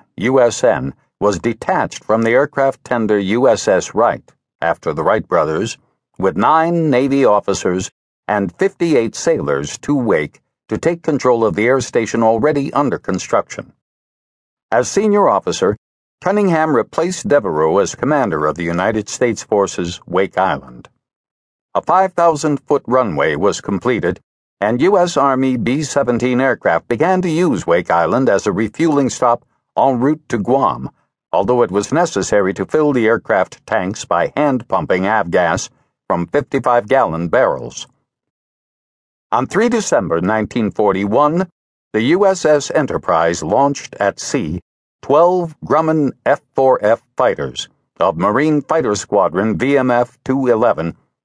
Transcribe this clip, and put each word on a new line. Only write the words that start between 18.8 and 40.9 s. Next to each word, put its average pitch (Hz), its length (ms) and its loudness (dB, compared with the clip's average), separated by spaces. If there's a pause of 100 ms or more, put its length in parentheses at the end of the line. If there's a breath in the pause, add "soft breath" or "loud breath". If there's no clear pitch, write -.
States - 360 -6
Forces, 92 600 -2
Wake 92 300 -2
Island. 90 520 -4 (880)
A - 60 -2
five 185 320 0
thousand 156 440 0
foot - 280 -2
runway 80 500 0
was 90 240 0
completed, 95 600 -2 (400)
and 113 200 0
U 190 160 2
S 175 200 0
Army 131 400 2
B 143 260 -2
seventeen 123 580 -2
aircraft 104 460 0
began 170 360 0
to 185 60 -2
use 156 380 0
Wake 87 240 0
Island 90 380 2
as 98 180 2
a 104 60 2
refueling 135 580 0
stop 120 340 0 (320)
en 127 220 0
route 151 300 -2
to 123 100 -2
Guam, 104 500 0 (440)
although 107 300 2
it 92 100 0
was 101 200 -2
necessary 104 640 0
to 98 100 -6
fill 151 280 0
the 117 160 2
aircraft 107 580 0
tanks 101 380 -4
by 85 320 -2
hand 135 320 -2
pumping 92 340 0
avgas 92 640 0 (380)
from 87 220 -2
fifty-five 127 580 0
gallon 98 400 0
barrels. 78 640 -2 (1400)
On 120 140 0
three 220 220 0
December 117 520 0
nineteen 107 500 -2
forty-one, 113 800 0 (440)